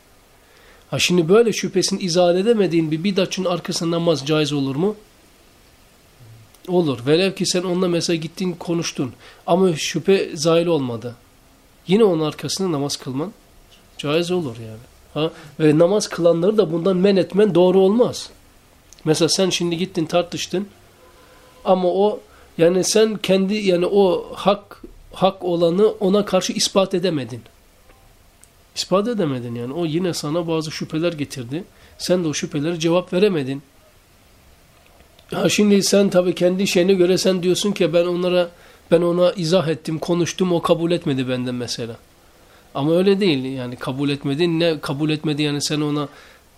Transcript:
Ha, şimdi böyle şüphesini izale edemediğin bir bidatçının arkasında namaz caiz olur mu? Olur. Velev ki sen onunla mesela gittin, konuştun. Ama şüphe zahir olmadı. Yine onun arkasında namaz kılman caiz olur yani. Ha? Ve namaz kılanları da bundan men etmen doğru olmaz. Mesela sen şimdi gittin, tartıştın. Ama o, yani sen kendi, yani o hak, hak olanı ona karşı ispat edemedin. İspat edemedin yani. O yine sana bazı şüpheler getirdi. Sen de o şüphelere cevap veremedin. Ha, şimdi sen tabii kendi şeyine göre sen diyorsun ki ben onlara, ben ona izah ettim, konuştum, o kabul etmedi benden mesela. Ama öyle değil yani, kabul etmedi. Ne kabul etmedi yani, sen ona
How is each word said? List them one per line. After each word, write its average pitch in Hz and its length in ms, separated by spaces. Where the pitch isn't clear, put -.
Ha, 139 80
şimdi 175 300
böyle 220 240
şüphesini 196 480
izale 175 380
edemediğin 185 520
bir 160 140
bidatçının 185 440
arkasında 170 480
namaz 165 300
caiz 151 260
olur 135 240
mu? 202 200
Olur. 151 380
Velev 180 280
ki 180 120
sen 180 160
onunla 180 260
mesela 170 280
gittin, 170 360
konuştun. 165 600
Ama 180 300
şüphe 175 580
zahir 165 320
olmadı. 120 480
Yine 208 180
onun 165 200
arkasında 151 480
namaz 139 240
kılman 147 360
caiz 160 320
olur 160 260
yani. 110 220
Ha? 156 180
Ve 151 180
namaz 196 300
kılanları 170 500
da 170 140
bundan 170 240
men 196 200
etmen 185 380
doğru 180 260
olmaz. 196 500
Mesela 156 240
sen 190 220
şimdi 170 260
gittin, 175 300
tartıştın. 175 600
Ama 185 240
o, 196 320
yani 175 260
sen 214 320
kendi, 190 380
yani 180 320
o 190 480
hak, - 480
hak 190 320
olanı 175 420
ona 202 380
karşı 190 280
ispat 190 420
edemedin. 143 460
İspat 202 320
edemedin 135 460
yani. 120 180
O 170 140
yine 165 280
sana 160 340
bazı 160 220
şüpheler 165 420
getirdi. 139 520
Sen 180 260
de 160 40
o 143 60
şüphelere 160 440
cevap 170 340
veremedin. 160 500
Ha, 180 140
şimdi 202 340
sen 196 280
tabii 180 240
kendi 180 320
şeyine 190 280
göre 180 240
sen 190 240
diyorsun 180 300
ki 180 200
ben 175 140
onlara, 180 440
ben 170 120
ona 175 300
izah 165 360
ettim, 160 300
konuştum, 175 540
o 170 100
kabul 170 300
etmedi 135 360
benden 127 260
mesela. 117 420
Ama 147 220
öyle 190 240
değil 147 240
yani, 127 320
kabul 143 340
etmedi. 147 480
Ne 165 220
kabul 151 300
etmedi 151 320
yani, 147 200
sen 151 180
ona 147 280